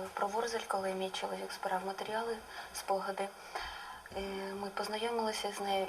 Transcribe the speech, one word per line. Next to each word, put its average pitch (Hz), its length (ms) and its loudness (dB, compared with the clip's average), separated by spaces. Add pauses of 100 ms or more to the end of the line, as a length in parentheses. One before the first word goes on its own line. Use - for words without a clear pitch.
(140)
про 202 140 2
Ворзель, 226 400 2
коли 190 260 2
мій 190 160 0
чоловік 190 520 -2
збирав 190 240 2
матеріали, 214 520 0 (360)
спогади. 190 540 2 (880)
Е, - 20 0 (420)
ми 202 80 -2
познайомилися 214 880 2
з - 20 -4
нею, 196 300 4